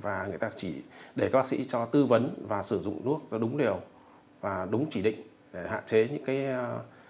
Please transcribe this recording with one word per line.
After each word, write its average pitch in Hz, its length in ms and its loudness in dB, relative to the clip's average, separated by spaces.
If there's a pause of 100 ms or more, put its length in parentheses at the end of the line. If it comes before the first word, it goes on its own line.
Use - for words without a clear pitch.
và 98 260 -4
người 85 100 -6
ta - 180 -2
chỉ 90 180 -6 (400)
để 98 180 2
các 135 60 6
bác 135 80 4
sĩ - 220 0
cho 117 160 0
tư 143 200 6
vấn 117 440 4
và 101 140 -2
sử 98 160 0
dụng 98 260 -4
thuốc 151 260 -2
nó 113 80 -2
đúng 117 180 0
liều 107 240 2 (600)
và 95 300 -2
đúng 120 200 0
chỉ 104 120 -2
định 107 200 0 (300)
để 87 160 -8
hạn - 180 -4
chế 113 220 6
những 147 160 -6
cái, 135 220 0
ờ, 123 340 -4 (300)